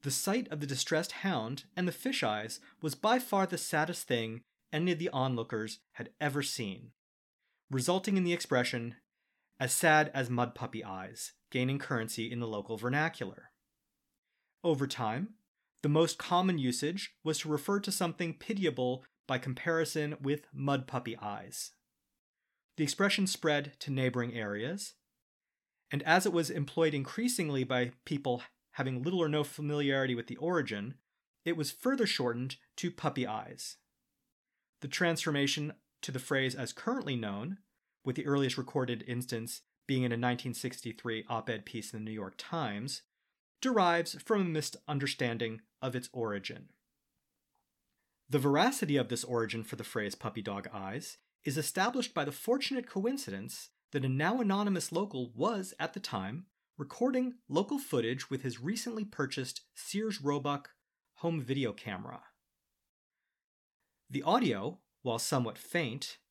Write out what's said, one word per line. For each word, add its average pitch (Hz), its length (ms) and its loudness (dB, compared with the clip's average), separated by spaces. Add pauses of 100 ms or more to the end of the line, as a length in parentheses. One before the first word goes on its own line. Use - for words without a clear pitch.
The 143 80 -2
sight 208 380 0
of 151 120 -6
the 143 60 -2
distressed 156 460 0
hound 139 520 -2 (100)
and 180 140 2
the 170 40 0
fish - 300 -2
eyes 107 380 0 (220)
was - 120 -2
by 160 240 4
far 196 280 2
the 180 100 -2
saddest 160 500 0
thing 113 360 -2 (280)
any 175 220 2
of 160 60 0
the 170 160 0
onlookers 117 640 0 (140)
had - 180 -10 (100)
ever 143 220 0
seen, 104 480 -6 (800)
resulting 185 480 4
in 180 60 4
the 175 100 4
expression, 120 640 0 (600)
"as 127 140 0
sad 156 400 8
as 131 160 0
mud 123 260 2
puppy - 300 -8
eyes," 95 480 -10 (160)
gaining 131 300 0
currency 113 520 -2
in 120 80 -4
the 120 80 -2
local 110 300 -4
vernacular. 123 760 -2 (1120)
Over 160 240 4
time, 131 500 -2 (440)
the 151 80 2
most 160 300 6
common 180 400 4
usage 143 640 0
was 151 160 0
to 160 100 -4
refer 151 300 2
to 196 140 -2
something 165 440 0
pitiable 127 680 0 (240)
by 127 100 2
comparison 151 840 0
with 143 320 0
mud 135 360 0
puppy 120 300 -4
eyes. 101 520 -8 (1040)
The 160 60 0
expression 190 460 2
spread 147 500 0
to - 140 -6
neighboring 123 420 0
areas, 113 600 -4 (960)
and 135 140 -2
as 185 240 6
it 190 60 4
was 165 180 4
employed 156 440 2
increasingly 143 680 0
by 123 300 2 (120)
people 139 380 -2 (300)
having 131 320 -2
little 180 180 2
or 156 60 4
no 147 160 2
familiarity 139 720 2
with 117 100 -6
the 120 120 -8
origin, 131 600 0 (460)
it 170 120 0
was 151 140 -2
further 254 380 2
shortened 123 480 0 (180)
to 170 160 -2
puppy 143 340 -2
eyes. - 520 -8 (1040)
The 139 80 -8
transformation 151 840 2 (280)
to - 80 -8
the 131 80 -4
phrase 131 380 0
as 131 160 -6
currently 220 420 -4
known, 113 440 -4 (460)
with 127 120 -2
the 147 100 -4
earliest 139 320 2
recorded 127 480 -2
instance 123 560 -6 (240)
being 131 160 2
in 123 80 2
a 117 60 0
nineteen 123 380 0
sixty-three 113 760 -6
op-ed 113 360 -4
piece - 280 -8
in 110 80 -8
the 107 40 -6
New 110 60 -6
York 101 260 -6
Times, 120 680 -4 (580)
derives 175 600 4
from 208 200 4
a 190 40 4
misunderstanding 135 1160 -2 (200)
of 127 140 -2
its 123 180 -4
origin. 104 560 -4 (1600)
The 143 100 2
veracity 147 580 4
of 123 120 4
this 120 160 -2
origin 113 380 0
for 110 140 -8
the 107 80 -8
phrase 104 320 -4
puppy 110 260 -6
dog 101 300 -6
eyes 98 460 -8 (260)
is 143 120 -2
established 208 580 0
by 151 100 0
the 143 80 -4
fortunate 254 560 -2
coincidence 190 840 -4 (220)
that 131 120 0
a 135 40 2
now 160 320 2
anonymous 196 500 2
local 135 420 -2
was, 190 460 0
at 165 140 -2
the - 80 -8
time, 110 460 -4 (300)
recording 254 600 0 (100)
local 202 300 2
footage 131 500 0
with 131 140 -4
his 117 180 -6
recently 220 440 -4
purchased 135 580 -4 (120)
Sears 208 460 -4
Roebuck 143 500 -2 (440)
home 165 260 -2
video 127 320 0
camera. 98 500 -8 (1900)
The 135 120 -4
audio, 160 580 2 (220)
while 117 180 0
somewhat 120 380 2
faint - 600 -4 (120)